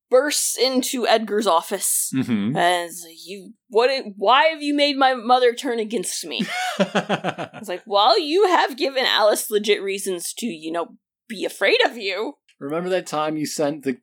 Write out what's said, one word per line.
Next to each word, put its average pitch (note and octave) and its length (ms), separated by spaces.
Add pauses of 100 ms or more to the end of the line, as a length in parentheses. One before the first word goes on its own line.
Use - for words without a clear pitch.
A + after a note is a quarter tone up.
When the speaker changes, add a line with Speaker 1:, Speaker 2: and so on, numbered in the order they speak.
Speaker 1:
bursts C#4 480
into B3+ 520
Edgar's G#3+ 400
office - 640
Speaker 2:
Mm-hmm. A#2+ 420
Speaker 1:
and F3 320
is E3+ 160
like, E3 120 (100)
"You, F#3+ 280 (160)
what? A#3+ 200 (260)
Why A#3+ 280
have D#4+ 180
you D4 120
made C#4+ 220
my C4 180
mother B3 380
turn A#3+ 280
against G#3+ 440
me?" D3+ 180 (360)
Speaker 2:
<laughs> - 0
Speaker 1:
It's G3 880
like, F3+ 180
"Well, A3+ 340
you E4+ 260
have E4+ 300
given C4 280
Alice G#3+ 460
legit G#3 320
reasons G3 560
to, A#3+ 80
you D#3+ 240
know, E3+ 260 (320)
be A3+ 160
afraid A#3+ 400
of C4 120
you." G3+ 380 (240)
Speaker 2:
Remember D#3+ 320
that F3 160
time D#3 300
you D3+ 100
sent D3 380
the B2+ 180